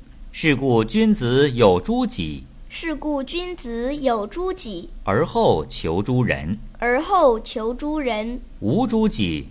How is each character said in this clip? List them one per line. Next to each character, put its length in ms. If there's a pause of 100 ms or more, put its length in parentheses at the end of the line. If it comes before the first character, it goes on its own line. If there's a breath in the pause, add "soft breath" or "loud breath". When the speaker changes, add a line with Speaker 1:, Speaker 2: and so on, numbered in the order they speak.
(320)
Speaker 1:
是 240
故 260
君 320
子 360
有 280
诸 280
己。 380 (260)
Speaker 2:
是 240
故 280
君 340
子 400
有 300
诸 260
己。 360 (160)
Speaker 1:
而 220
后 400
求 360
诸 200
人。 360 (200)
Speaker 2:
而 220
后 400
求 340
诸 240
人。 420 (200)
Speaker 1:
无 260
诸 200
己。 440